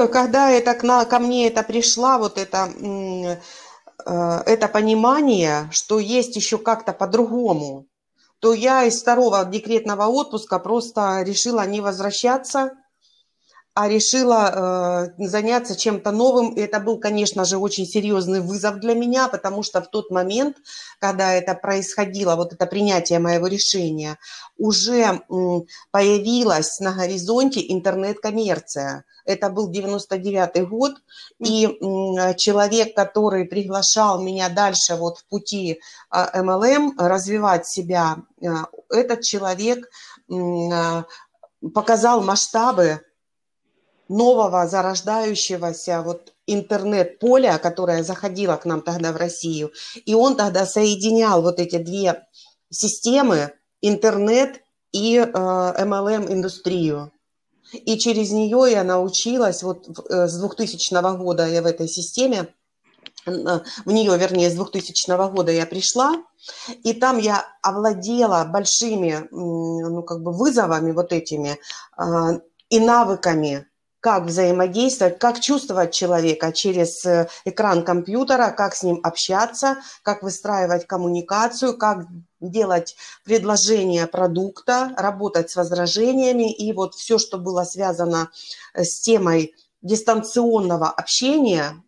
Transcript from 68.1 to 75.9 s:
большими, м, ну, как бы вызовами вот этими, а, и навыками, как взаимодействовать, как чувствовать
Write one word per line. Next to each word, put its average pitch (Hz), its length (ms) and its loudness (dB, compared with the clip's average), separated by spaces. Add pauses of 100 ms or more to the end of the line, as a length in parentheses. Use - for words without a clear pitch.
большими, 180 840 -2
м, 165 640 -4
ну, 170 80 -4
как 170 200 -8
бы 175 100 -6
вызовами 175 600 0
вот 170 200 -2
этими, 147 460 -4 (380)
а, - 440 0 (300)
и 226 100 6
навыками, 185 840 2 (340)
как 202 240 2
взаимодействовать, 180 960 2
как 240 220 0
чувствовать 185 520 0